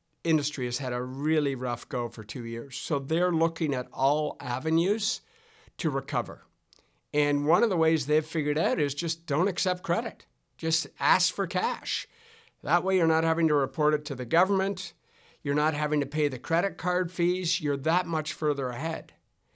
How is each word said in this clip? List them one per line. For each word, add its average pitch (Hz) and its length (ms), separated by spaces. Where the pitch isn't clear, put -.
industry 143 420
has 120 140
had 131 140
a 123 100
really 143 500
rough 120 340
go 120 220
for 107 140
two 120 220
years. 117 300
So - 220
they're 160 340
looking 160 440
at 127 180
all 147 460
avenues 160 840
to 156 140
recover. 127 540
And 147 320
one 170 160
of 233 80
the 185 80
ways 160 300
they've 151 180
figured 147 320
out 208 220
is 143 160
just - 320
don't 156 200
accept 180 360
credit. 202 420
Just - 300
ask 160 320
for 196 140
cash. 202 600
That 160 200
way 190 140
you're 170 80
not 160 180
having 165 260
to 151 40
report 147 400
it 147 120
to 135 100
the 123 100
government. 190 680
You're 143 100
not 151 220
having 151 240
to 135 80
pay 151 200
the 131 120
credit 170 380
card 180 340
fees. 180 500
You're 143 160
that 165 300
much 160 260
further 139 360
ahead. 139 440